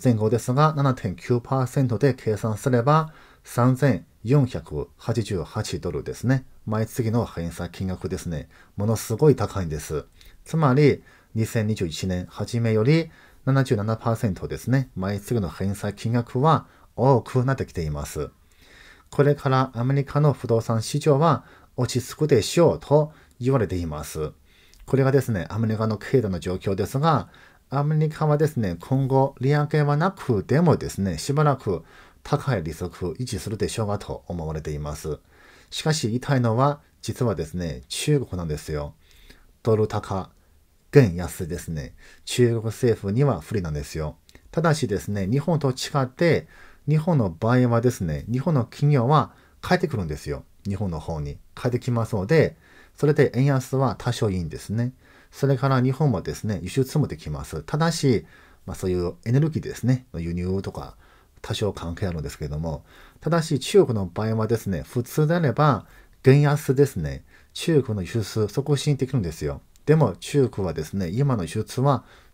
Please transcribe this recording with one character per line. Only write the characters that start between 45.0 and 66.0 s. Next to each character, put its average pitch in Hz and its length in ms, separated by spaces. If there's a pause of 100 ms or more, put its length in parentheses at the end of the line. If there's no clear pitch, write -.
ね、 101 200
日 123 100
本 147 220
と 139 100
違 135 320
っ 127 60
て、 156 400 (380)
日 151 120
本 160 180
の 104 140
場 110 240
合 127 140
は 117 120
で 123 100
す - 120
ね、 78 280
日 123 100
本 170 120
の 127 120
企 147 280
業 123 160
は 147 240 (300)
帰 180 140
っ - 20
て 180 100
く - 80
る 95 80
ん - 20
で 76 100
す - 120
よ。 71 160 (240)
日 98 80
本 95 140
の 78 100
方 80 200
に 71 180 (160)
帰 - 140
っ - 20
て 120 100
き - 100
ま 117 140
す 110 100
の 95 120
で、 131 300 (380)
そ - 120
れ 147 80
で 143 200
円 131 120
安 135 300
は 131 220
多 123 140
少 110 180
い 92 60
い 87 60
ん 78 60
で 76 100
す - 120
ね。 117 220 (400)
そ - 140
れ 139 100
か 139 120
ら 131 140
日 131 100
本 143 200
は 87 80
で - 140
す - 100
ね、 104 180
輸 90 60
出 131 300
も 131 100
で - 80
き - 140
ま 73 140
す。 156 180
た - 160
だ 165 120
し、 131 360 (400)
ま 85 80
あ、 - 20
そ 95 120
う - 20
い 90 100
う 87 140 (100)
エ 117 80
ネ 139 80
ル 156 100
ギ 113 100
ー - 20
で - 120
す - 100
ね、 127 280
の 82 80
輸 85 120
入 90 300
と 92 100
か、 - 240 (440)
多 - 140
少 101 180
関 85 220
係 101 120
あ 90 60
る 80 80
ん - 20
で 67 80
す - 80
け 76 60
れ 69 60
ど 76 80
も、 85 260 (360)
た 156 100
だ 165 120
し 165 160
中 175 280
国 113 120
の 95 80
場 101 200
合 113 100
は 110 100
で 113 120
す - 100
ね、 82 140
普 120 200
通 151 240
で 165 80
あ 175 60
れ 135 120
ば、 143 340 (360)